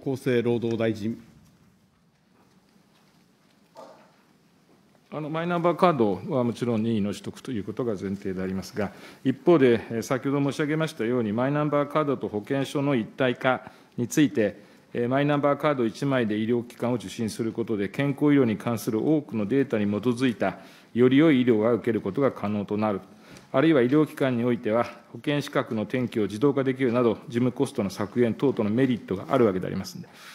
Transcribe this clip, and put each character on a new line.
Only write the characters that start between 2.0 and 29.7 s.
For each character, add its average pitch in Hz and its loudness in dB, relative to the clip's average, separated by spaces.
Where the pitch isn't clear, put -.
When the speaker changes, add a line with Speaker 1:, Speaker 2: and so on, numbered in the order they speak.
Speaker 2:
あ 151 -6
の、 151 -6
マ 160 -4
イ - -4
ナ 175 0
ン 170 0
バ 175 4
ー 151 -6
カ 180 6
ー 160 2
ド 101 2
は 127 2
も 120 0
ち 110 -8
ろ 120 0
ん 107 0
任 117 0
意 104 0
の 101 -2
取 - -12
得 - -12
と - -10
い 110 -4
う 90 -6
こ 107 -8
と 131 -4
が 113 -2
前 95 -6
提 98 -8
で 92 -6
あ 92 -4
り 92 -4
ま 95 -6
す - -18
が、 98 -4
一 131 0
方 170 6
で、 120 6
え 117 -4
ー、 - -2
先 127 -4
ほ 139 -2
ど 143 0
申 139 0
し - -6
上 156 -2
げ 151 -2
ま 160 0
し 156 -14
た 110 -4
よ 123 0
う - 2
に、 104 -2
マ 123 0
イ 143 0
ナ 147 0
ン 151 -2
バ 143 2
ー - -8
カ 156 0
ー - -4
ド 139 0
と 107 -6
保 104 -4
険 135 -2
証 139 -4
の 143 2
一 110 0
体 127 0
化 127 -2
に 120 -2
つ - 2
い 143 6
て、 104 0
え 120 -2
ー、 - -2
マ 135 2
イ 143 2
ナ 147 2
ン 143 0
バ 143 2
ー 135 -4
カ 151 0
ー 147 0
ド 123 0
一 110 -4
枚 131 2
で 107 -2
医 110 -2
療 120 0
機 - -20
関 120 -2
を 127 0
受 98 -8
診 110 -4
す - -6
る 113 -4
こ 113 -4
と 107 -4
で、 98 -2
健 139 -2
康 147 2
医 - 6
療 135 6
に 110 0
関 120 -2
す 123 -6
る 110 0
多 151 2
く 120 -8
の 107 -2
デ 131 2
ー 131 -6
タ 117 0
に 104 0
基 104 -2
づ 127 0
い 113 0
た、 95 -2
よ 120 6
り 131 4
良 160 6
い 127 4
医 127 2
療 113 4
が 113 2
受 110 0
け 117 0
る 104 -2
こ 98 -4
と 113 -4
が 135 2
可 - -6
能 104 -4
と 104 -4
な 107 0
る。 95 -4
あ 135 2
る 151 6
い 165 6
は 135 4
医 120 4
療 147 4
機 - -10
関 131 0
に 117 0
お 123 2
い 113 -2
て 95 -4
は、 117 2
保 120 -14
険 147 0
資 139 -6
格 131 -2
の 110 -2
転 123 -2
記 - -6
を 104 2
自 104 -4
動 143 4
化 135 0
で 131 0
き 127 -6
る 123 2
な 123 2
ど、 113 4
事 120 -8
務 120 2
コ 139 -2
ス 123 -2
ト - -2
の 95 -2
削 110 -4
減 117 2
等 - 0
々 107 0
の 104 0
メ 127 2
リ 123 0
ッ - -4
ト - -6
が 98 -10
あ 139 4
る 120 6
わ 98 4
け 92 -4
で 92 -4
あ 95 -6